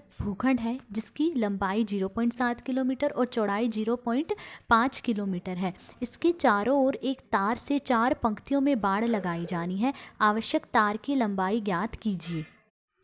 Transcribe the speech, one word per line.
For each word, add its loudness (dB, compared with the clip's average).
भूखंड 0
है -2
जिसकी -2
लंबाई 0
ज़ीरो 0
पॉइंट 0
सात -2
किलोमीटर 0
और 2
चौड़ाई 0
ज़ीरो 0
पॉइंट -2
पाँच 2
किलोमीटर -4
है। -2
इसके 0
चारों 4
ओर 2
एक -4
तार 0
से -2
चार 2
पंक्तियों 0
में 2
बाड़ 0
लगाई 0
जानी -2
है। 0
आवश्यक 2
तार 4
की -4
लंबाई 0
ज्ञात -2
कीजिए। -4